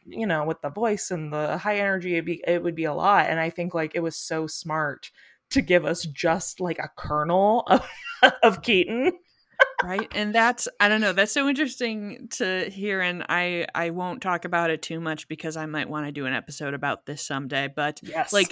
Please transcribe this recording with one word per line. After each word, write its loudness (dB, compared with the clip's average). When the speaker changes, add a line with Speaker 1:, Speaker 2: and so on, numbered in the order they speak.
Speaker 1:
you -6
know, 0
with -4
the -6
voice -2
and -4
the -2
high -2
energy, 0
it'd 0
be, -6
it 2
would -2
be -2
a 0
lot. 4
And 0
I 0
think, -4
like, -2
it -2
was -2
so -4
smart -4
to 4
give 4
us 0
just, -2
like, -2
a -6
kernel 2
of, 4
<laughs> 6
of 6
Keaton. 4
Speaker 2:
Right. -4
And -2
that's, 4
I 6
don't 4
know, 4
that's 2
so 0
interesting -4
to -2
hear. -4
And -2
I, 0
I -2
won't -6
talk -2
about 0
it -2
too -6
much -6
because -8
I -6
might -4
wanna -6
do -6
an -2
episode -6
about -4
this -8
someday. -4
But -4
Speaker 1:
Yes. -4
Speaker 2:
like, 4